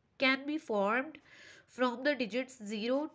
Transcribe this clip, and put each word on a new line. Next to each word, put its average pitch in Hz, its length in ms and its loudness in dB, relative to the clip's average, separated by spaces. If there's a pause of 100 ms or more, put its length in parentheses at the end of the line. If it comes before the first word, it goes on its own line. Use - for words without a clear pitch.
(200)
can 269 260 2
be 302 140 -2
formed 226 600 0 (500)
from 247 360 0
the 294 100 4
digits 247 500 -4
zero, 240 500 0